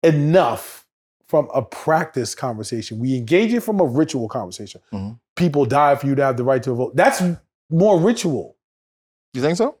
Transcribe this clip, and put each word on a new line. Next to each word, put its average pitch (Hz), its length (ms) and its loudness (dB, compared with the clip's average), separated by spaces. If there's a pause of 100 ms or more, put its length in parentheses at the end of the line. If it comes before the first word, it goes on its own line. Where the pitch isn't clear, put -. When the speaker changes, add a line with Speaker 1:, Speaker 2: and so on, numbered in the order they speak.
Speaker 1:
enough 151 840 2 (400)
from 151 260 0
a 131 80 0
practice 156 720 -4
conversation. 113 640 -8
We 131 160 -2
engage 170 380 2
it 240 80 0
from 214 180 -2
a 175 60 4
ritual 131 420 0
conversation. 104 540 -10 (100)
Speaker 2:
Mm-hmm. 101 220 -8 (220)
Speaker 1:
People 147 300 2
die 143 300 4
for 139 120 -4
you 139 80 0
to 143 80 2
have 135 140 0
the 123 60 -4
right 131 200 2
to 131 100 -4
vote. 123 220 -4
That's 226 260 2 (480)
more 185 300 4
ritual. 165 580 -2 (760)
Speaker 2:
You 127 80 -4
think 156 140 2
so? 226 240 -2